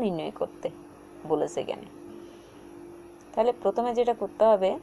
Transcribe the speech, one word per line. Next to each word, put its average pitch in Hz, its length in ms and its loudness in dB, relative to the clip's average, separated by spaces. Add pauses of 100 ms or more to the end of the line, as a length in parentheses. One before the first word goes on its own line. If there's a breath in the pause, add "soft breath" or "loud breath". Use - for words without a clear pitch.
নির্ণয় 160 360 -2
করতে - 280 -6 (600)
বলেছে 151 340 0
এখানে। - 220 -8 (1500 loud breath)
তাহলে 226 200 4 (100)
প্রথমে 233 360 2
যেটা 240 240 4
করতে 202 280 2
হবে 190 200 6 (120)